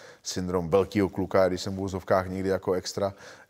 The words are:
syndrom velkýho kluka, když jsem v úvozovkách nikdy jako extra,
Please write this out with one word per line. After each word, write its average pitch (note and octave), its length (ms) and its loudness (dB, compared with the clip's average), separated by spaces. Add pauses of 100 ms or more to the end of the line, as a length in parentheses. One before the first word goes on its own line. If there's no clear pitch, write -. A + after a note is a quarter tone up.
(220)
syndrom F2+ 460 -2
velkýho F#2+ 400 2
kluka, F#2+ 400 2
když F2+ 120 -2
jsem G2 140 -6
v F#2+ 40 -8
úvozovkách F#2+ 500 0
nikdy F#2+ 200 -4
jako F#2+ 240 0
extra, G2 420 -2 (360)